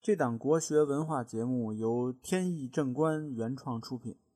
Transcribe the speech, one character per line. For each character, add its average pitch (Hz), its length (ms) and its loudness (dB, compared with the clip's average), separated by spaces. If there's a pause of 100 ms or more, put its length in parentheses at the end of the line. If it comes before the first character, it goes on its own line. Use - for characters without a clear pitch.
这 208 160 2
档 127 200 0
国 143 220 2
学 151 240 4
文 147 240 2
化 151 160 -2
节 113 220 -4
目 120 280 0
由 117 380 0
天 185 400 -2
意 151 160 -4
正 131 280 0
观 156 360 0
原 117 240 -2
创 131 240 -6
出 120 200 -8
品 113 200 -12 (180)